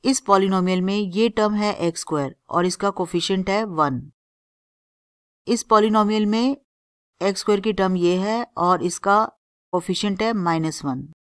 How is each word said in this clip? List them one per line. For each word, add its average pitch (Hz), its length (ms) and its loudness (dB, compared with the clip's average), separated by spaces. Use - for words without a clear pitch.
इस 254 160 0
पॉलिनोमियल 190 600 2
में 196 140 -2
ये 208 320 0
टर्म 214 260 0
है 208 200 0
एक्स 170 260 -4
स्क्वायर 143 360 -4
और 175 180 0
इसका 190 240 -2
कोएफिशिएंट 185 600 -2
है 208 140 0
वन। 147 480 -2
इस 233 140 0
पॉलिनोमियल 214 640 2
में 240 300 0
एक्स 190 180 0
स्क्वायर 208 200 2
की 214 120 -2
टर्म 190 240 0
ये 175 200 2
है 214 300 -2
और 175 260 2
इसका 196 420 2
कोएफिशिएंट 190 500 -2
है 226 100 0
माइनस 165 520 -2
वन। 135 380 -6